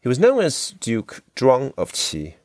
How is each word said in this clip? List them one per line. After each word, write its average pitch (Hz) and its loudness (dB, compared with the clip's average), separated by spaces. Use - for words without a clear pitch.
He 123 -4
was 123 0
known 240 4
as - -4
Duke - -6
Zhuang 127 2
of 90 -4
Qi - -6